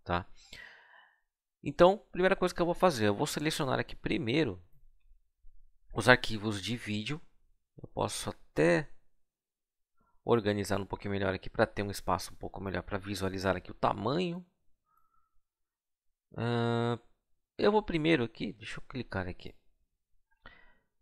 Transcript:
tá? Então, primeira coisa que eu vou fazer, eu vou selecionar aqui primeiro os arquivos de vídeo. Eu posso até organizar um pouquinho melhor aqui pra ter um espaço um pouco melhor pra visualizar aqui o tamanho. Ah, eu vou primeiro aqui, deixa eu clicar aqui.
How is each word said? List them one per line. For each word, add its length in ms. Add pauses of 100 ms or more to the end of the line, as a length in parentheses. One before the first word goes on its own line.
tá? 220 (1400)
Então, 360 (120)
primeira 240
coisa 180
que 80
eu 40
vou 100
fazer, 320
eu 80
vou 100
selecionar 540
aqui 160
primeiro 680 (1300)
os 160
arquivos 520
de 140
vídeo. 460 (600)
Eu 60
posso 420
até 600 (1400)
organizar 560
um 40
pouquinho 280
melhor 200
aqui 160
pra 160
ter 160
um 100
espaço 420
um 20
pouco 240
melhor 240
pra 140
visualizar 580
aqui 160
o 20
tamanho. 720 (1900)
Ah, 640 (580)
eu 140
vou 100
primeiro 440
aqui, 260
deixa 280
eu 40
clicar 460
aqui. 260 (1500)